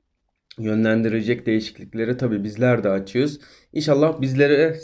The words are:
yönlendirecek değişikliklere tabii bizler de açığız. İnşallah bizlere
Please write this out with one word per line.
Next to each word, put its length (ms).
yönlendirecek 880
değişikliklere 720
tabii 260
bizler 400
de 60
açığız. 500
İnşallah 480
bizlere 640